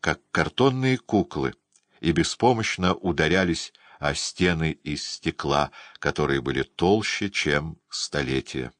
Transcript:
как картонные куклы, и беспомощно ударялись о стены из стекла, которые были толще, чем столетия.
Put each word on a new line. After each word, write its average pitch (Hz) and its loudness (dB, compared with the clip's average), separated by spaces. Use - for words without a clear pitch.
как 80 -2
картонные 127 2
куклы, 76 0
и 85 2
беспомощно 92 2
ударялись 85 0
о 73 0
стены 80 0
из 73 -6
стекла, 71 -2
которые 71 0
были 65 -2
толще, 101 0
чем 76 -2
столетия. 65 -4